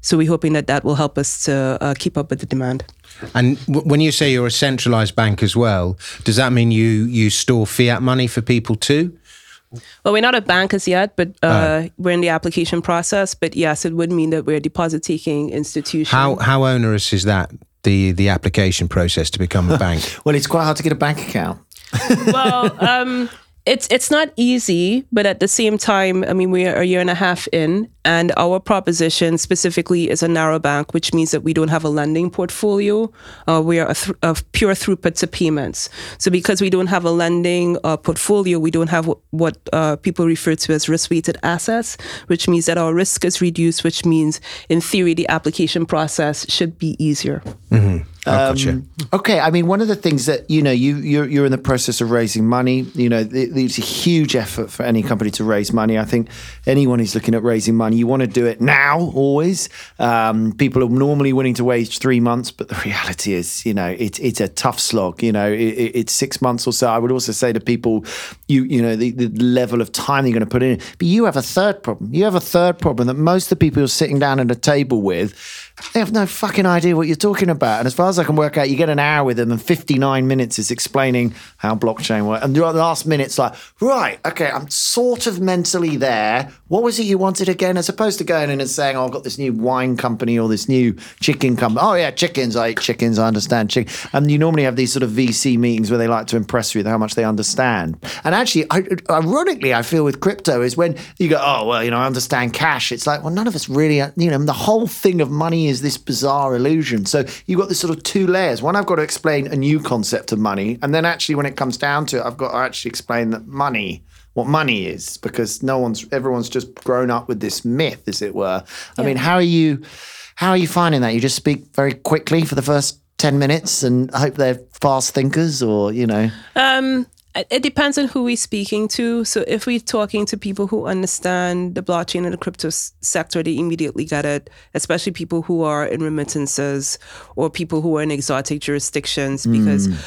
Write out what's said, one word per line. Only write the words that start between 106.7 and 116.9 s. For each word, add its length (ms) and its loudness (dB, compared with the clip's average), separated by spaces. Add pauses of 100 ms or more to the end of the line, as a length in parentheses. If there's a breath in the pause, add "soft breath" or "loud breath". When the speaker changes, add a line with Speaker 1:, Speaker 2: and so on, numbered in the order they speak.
Speaker 3:
So 180 0 (220 loud breath)
you've 140 0
got 80 0
this 120 -4
sort 160 -2
of 60 -16
two 240 0
layers. 360 0
One, 140 0
I've 100 0
got 100 0
to 60 0
explain 440 -2
a 100 -4
new 240 2
concept 520 -2
of 60 0
money. 440 -2
And 120 0
then 100 2
actually, 300 -2
when 120 -2
it 100 -6
comes 200 -4
down 300 -2
to 120 -4
it, 60 -4
I've 120 -6
got 160 -4
to 60 -2
actually 320 -4
explain 400 -4
that 160 -6
money, 580 -4 (300 soft breath)
what 120 -2
money 400 0
is, 300 -10
because 460 -6
no 160 0
one's, 340 -4
everyone's 360 -2
just 260 -6
grown 360 -2